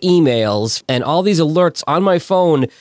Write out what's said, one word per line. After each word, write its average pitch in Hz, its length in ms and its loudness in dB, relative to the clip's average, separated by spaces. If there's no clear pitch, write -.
emails 113 840 0
and 123 160 -2
all 160 200 -2
these 196 160 0
alerts 165 480 0
on 160 160 0
my 185 160 2
phone. 165 480 0